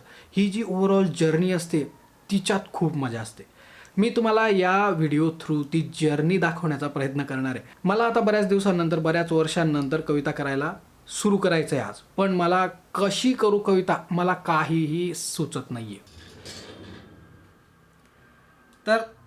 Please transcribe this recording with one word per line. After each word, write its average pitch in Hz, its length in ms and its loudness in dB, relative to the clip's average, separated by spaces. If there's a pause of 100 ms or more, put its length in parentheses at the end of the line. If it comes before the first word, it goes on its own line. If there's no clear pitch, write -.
(380)
ही 202 120 4
जी 220 140 -4
overall 190 420 2 (140)
जर्नी 165 320 2
असते, 165 320 -2 (480)
तिच्यात 202 280 0 (140)
खूप 151 240 -2
मजा 117 240 -4
असते. - 300 -16 (460)
मी 220 120 2
तुम्हाला 226 380 2
या 196 420 4
व्हिडिओ 160 400 2
through 156 340 -4
ती 160 180 -2 (200)
जर्नी 156 360 2
दाखवण्याचा 160 500 -2
प्रयत्न 139 360 -4
करणार 131 320 -4
आहे. 107 80 -10 (200)
मला 202 200 2
आता 233 160 2
बऱ्याच 208 280 2
दिवसांनंतर, 175 520 2
बऱ्याच 165 320 0
वर्षांनंतर 160 680 0
कविता 147 300 -2
करायला 143 420 -4 (340)
सुरू 202 300 0
करायचं 165 380 2
आहे 117 100 -2
आज. - 100 -12 (220)
पण 196 140 2
मला 180 360 2 (280)
कशी 226 380 0
करू 208 260 2
कविता, 185 360 2 (160)
मला 180 220 0
काहीही 160 800 0
सुचत - 580 -6
नाहीये. 110 260 -10 (3000)
तर 220 100 4 (300)